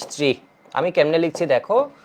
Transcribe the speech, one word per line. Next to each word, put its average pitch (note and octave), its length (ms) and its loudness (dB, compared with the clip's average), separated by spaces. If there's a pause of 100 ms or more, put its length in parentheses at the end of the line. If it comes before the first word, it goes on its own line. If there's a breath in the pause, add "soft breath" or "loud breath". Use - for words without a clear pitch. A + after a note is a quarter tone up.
(140)
থ্রি, D3 160 0 (480)
আমি D#3 180 0
কেমনে D#3 280 4
লিখছি E3 200 -2 (100)
দেখো, D#3 240 0 (280 loud breath)